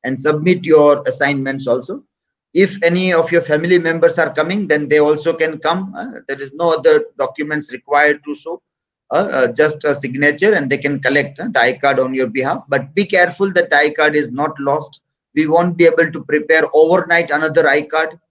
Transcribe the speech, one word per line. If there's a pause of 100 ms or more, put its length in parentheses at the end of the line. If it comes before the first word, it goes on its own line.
and
submit
your
assignments
also. (500)
If
any
of
your
family
members
are
coming,
then
they
also
can
come.
Uh,
there
is
no
other (120)
documents
required
to
show. (480)
Uh,
uh,
just
a
signature,
and
they
can
collect,
uh,
the
I
card
on
your
behalf.
But
be
careful
that
the
I
card
is
not
lost. (340)
We
won't
be
able
to
prepare (100)
overnight
another
I
card. (120)